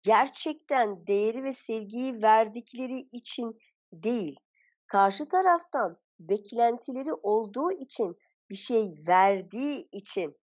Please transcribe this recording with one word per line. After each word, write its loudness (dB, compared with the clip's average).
Gerçekten 0
değeri 0
ve -4
sevgiyi -8
verdikleri 0
için -10
değil, -4
karşı 2
taraftan 0
beklentileri -2
olduğu -2
için, -6
bir -10
şey 0
verdiği 2
için -8